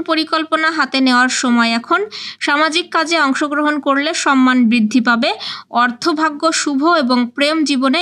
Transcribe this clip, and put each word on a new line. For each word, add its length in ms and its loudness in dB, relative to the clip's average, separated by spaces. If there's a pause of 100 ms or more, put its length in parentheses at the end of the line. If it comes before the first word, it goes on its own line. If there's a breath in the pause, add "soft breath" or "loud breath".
পরিকল্পনা 680 -2
হাতে 300 -2
নেওয়ার 280 4
সময় 420 0
এখন। 300 -2 (380 loud breath)
সামাজিক 520 0
কাজে 280 0
অংশগ্রহণ 600 0
করলে 340 0
সম্মান 440 2 (120)
বৃদ্ধি 320 2
পাবে। 300 0 (380 loud breath)
অর্থভাগ্য 840 0
শুভ 300 -2 (220)
এবং 320 2
প্রেম 280 0
জীবনে 380 0